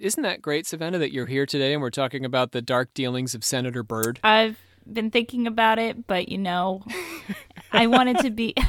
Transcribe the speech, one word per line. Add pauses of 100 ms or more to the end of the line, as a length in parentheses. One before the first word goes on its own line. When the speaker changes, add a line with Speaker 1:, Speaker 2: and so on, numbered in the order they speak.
Speaker 1:
isn't
that
great,
Savannah,
that
you're
here
today
and
we're
talking
about
the
dark
dealings
of
Senator
Byrd?
Speaker 2:
I've (340)
been
thinking
about
it,
but,
you
know, (460)
Speaker 1:
<laughs>
Speaker 2:
I
wanted
to
be (140)